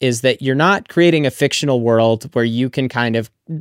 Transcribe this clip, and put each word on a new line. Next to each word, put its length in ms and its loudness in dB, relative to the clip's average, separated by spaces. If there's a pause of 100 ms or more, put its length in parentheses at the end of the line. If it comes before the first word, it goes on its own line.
is 220 -2
that 200 0
you're 140 0
not 320 0
creating 360 2
a 60 0
fictional 500 -2
world 540 2
where 100 0
you 240 -2
can 200 -4
kind 260 -2
of 160 -2 (300)